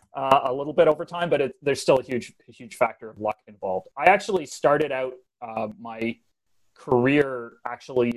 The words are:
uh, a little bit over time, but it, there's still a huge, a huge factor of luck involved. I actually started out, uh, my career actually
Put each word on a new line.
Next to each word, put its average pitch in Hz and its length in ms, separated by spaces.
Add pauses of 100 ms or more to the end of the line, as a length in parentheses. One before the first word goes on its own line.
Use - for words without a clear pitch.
(120)
uh, 135 320
a 127 80
little 143 200
bit 160 140
over 156 180
time, 175 240
but 151 120
it, 135 200
there's 139 200
still 143 180
a 127 40
huge, 120 300 (160)
a 120 40
huge 117 240
factor 113 340
of 104 80
luck 104 200 (100)
involved. 95 400 (100)
I 143 60
actually 190 420
started 147 460
out, 131 220 (280)
uh, 113 260 (120)
my 113 360 (600)
career 131 800 (120)
actually 120 500